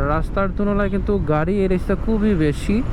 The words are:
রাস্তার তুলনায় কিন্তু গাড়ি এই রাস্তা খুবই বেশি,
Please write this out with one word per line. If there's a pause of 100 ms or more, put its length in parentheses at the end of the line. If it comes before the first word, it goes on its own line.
(140)
রাস্তার
তুলনায়
কিন্তু (180)
গাড়ি (100)
এই
রাস্তা (120)
খুবই (120)
বেশি, (160)